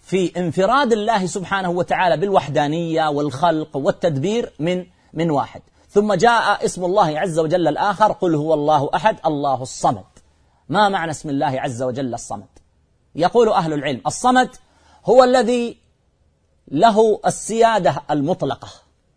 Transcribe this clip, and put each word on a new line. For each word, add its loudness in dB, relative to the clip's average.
في -4
انفراد 0
الله 0
سبحانه -4
وتعالى 0
بالوحدانية 0
والخلق -2
والتدبير -2
من، -4
من 0
واحد. -4
ثم 2
جاء 2
اسم -4
الله 2
عز -2
وجل 2
الآخر: 2
"قل -2
هو 0
الله 2
أحد، 0
الله -2
الصمد". -4
ما 2
معنى -4
اسم -10
الله -2
عز -6
وجل -4
الصمد؟ -12
يقول 4
أهل 0
العلم: -4
الصمد 2
هو 6
الذي 0
له 4
السيادة 0
المطلقة. -4